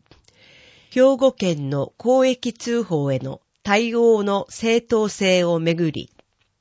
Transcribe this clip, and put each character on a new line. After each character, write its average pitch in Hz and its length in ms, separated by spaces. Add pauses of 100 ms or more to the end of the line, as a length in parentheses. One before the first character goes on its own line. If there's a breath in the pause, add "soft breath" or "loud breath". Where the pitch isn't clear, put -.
(920 soft breath)
兵 262 260
庫 262 140
県 156 400
の 139 260
公 262 300
益 254 260
通 233 300
報 151 300
へ 131 80
の 135 200 (220)
対 226 320
応 233 300
の 202 240
正 226 320
当 214 260
性 185 380
を 170 160
め 165 160
ぐ 165 160
り、 - 180 (500)